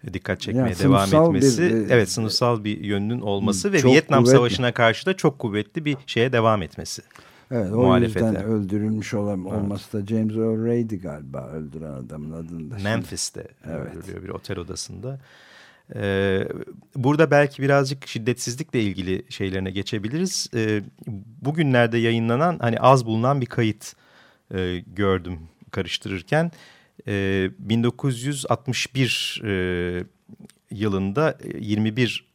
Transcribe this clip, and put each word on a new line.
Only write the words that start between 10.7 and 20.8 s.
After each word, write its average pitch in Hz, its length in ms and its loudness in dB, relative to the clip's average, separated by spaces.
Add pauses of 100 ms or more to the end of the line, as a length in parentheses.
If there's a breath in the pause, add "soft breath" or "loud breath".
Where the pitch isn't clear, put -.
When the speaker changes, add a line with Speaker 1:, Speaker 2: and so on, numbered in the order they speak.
Speaker 2:
galiba 71 480 -12
öldüren 78 460 -12
adamın 73 380 -12
adını 82 400 -12
da 113 60 -10
şimdi. 101 120 0
Speaker 1:
Memphis'te - 580 -4 (180)
Speaker 2:
Evet. 76 300 -10
Speaker 1:
öldürülüyor 90 280 -14
bir 92 60 -14
otel - 300 -10
odasında. 95 600 -12 (760 loud breath)
Ee, 98 520 0 (480)
burada 143 360 2
belki 143 300 4
birazcık 139 460 2
şiddetsizlikle 120 720 -4
ilgili 92 480 -2
şeylerine 95 420 -4
geçebiliriz. 110 840 -4
Ee, 107 260 0 (600)